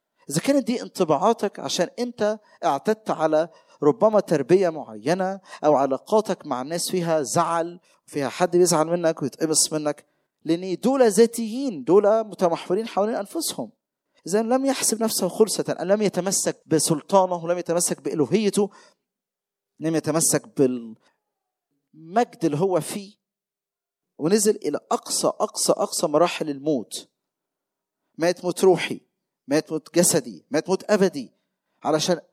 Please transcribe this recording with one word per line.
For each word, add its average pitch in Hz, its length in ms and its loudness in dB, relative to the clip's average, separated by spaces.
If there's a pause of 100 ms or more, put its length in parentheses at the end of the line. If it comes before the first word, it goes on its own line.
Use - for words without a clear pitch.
(300)
إذا 143 120 -4
كانت 277 260 2
دي 226 140 -2
انطباعاتك 190 800 0
عشان - 300 -2 (100)
أنت 220 400 -4 (240)
اعتدت 185 460 -2
على 156 400 0 (340)
ربما 202 360 4
تربية 175 500 2
معينة 160 720 -4 (220)
أو 151 120 6
علاقاتك 143 720 0
مع 127 160 -4
الناس 165 300 -6
فيها 170 300 0
زعل، 170 580 -2 (260)
فيها 139 240 -6
حد 175 280 0
بيزعل 165 300 4
منك 165 340 -2
ويتقمص 156 520 -2
منك، 151 320 -4 (380)
لأن 175 320 -2
دول 247 360 4
ذاتيين، 226 720 0
دول 202 400 4
متمحورين 190 640 -2
حوالين 214 280 -2
أنفسهم. 202 560 -8 (560)
إذا 202 140 0
لم 254 240 0
يحسب 233 380 -2
نفسه 214 240 -2
خلصة، 175 520 0
أن 170 80 -6
لم 214 140 2
يتمسك 185 640 -2
بسلطانه، 170 800 0
لم 175 100 0
يتمسك 170 440 -2
بإلوهيته، 196 680 0 (1080)
لم 160 160 -2
يتمسك 156 520 -2 (100)
بالمجد 151 1900 -6
اللي 147 120 0
هو 180 240 0
فيه، 101 340 -10 (1040)
ونزل 202 380 2
إلى 147 240 -6 (120)
أقصى، - 360 -2
أقصى، - 440 -2
أقصى - 360 -2
مراحل 160 420 0
الموت. 139 600 -4 (1080)
مات 175 280 -2
موت 175 180 -2
روحي، 165 380 2 (460)
مات 151 240 0
موت - 240 -6
جسدي، 151 540 0
مات 156 200 -2
موت 190 220 -2
أبدي، 175 420 0 (500)
علشان 156 380 0 (120)